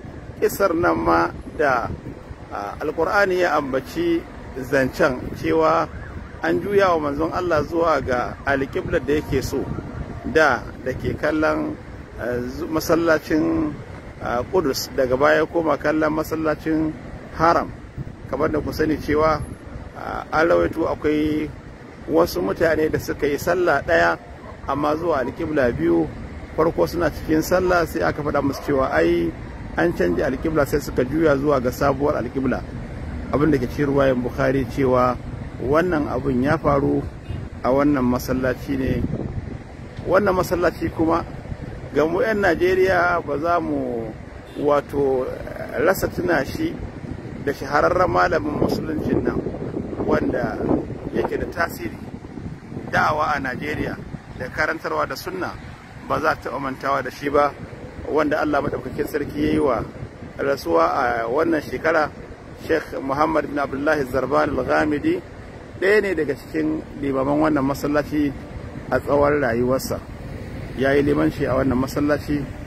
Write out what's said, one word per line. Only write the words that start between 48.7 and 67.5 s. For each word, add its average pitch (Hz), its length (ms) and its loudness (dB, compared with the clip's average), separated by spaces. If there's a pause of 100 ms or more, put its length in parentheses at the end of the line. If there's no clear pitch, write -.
nan - 160 0 (640)
wanda 127 540 0 (560)
yake 135 260 -2
da 131 100 -4
tasiri 170 460 -4 (960)
da'awa 151 420 2
a 143 60 -2
Najeriya 135 560 -4 (420)
da 127 120 -6
karantarwa 160 580 -2
da 135 80 -6
sunna, 170 340 -6 (580)
ba 135 120 0
za 151 160 2
ta - 220 -8
mantawa 139 440 -2
da 127 80 -6
shi 143 200 -6
ba, 143 220 6 (580)
wanda 151 300 2
Allah 147 200 2
maɗaukakin 139 480 -4
sarki 143 320 -4
ya 151 120 2
yi 156 60 2
wa 131 220 2 (560)
rasuwa 139 560 2
a 139 120 2 (260)
wannan 156 320 2
shekara, 156 480 0 (560)
Sheikh 151 340 -2
Muhammad 147 460 2
bin 143 120 -6
Abdullah 139 380 0 (140)
Zarban 135 420 2
Al-Ghamidi, 151 680 2 (600)
ɗaya 202 220 6
ne 190 120 -2
daga 147 200 0
cikin 156 480 -2 (180)
limaman 139 400 2
wannan 151 240 4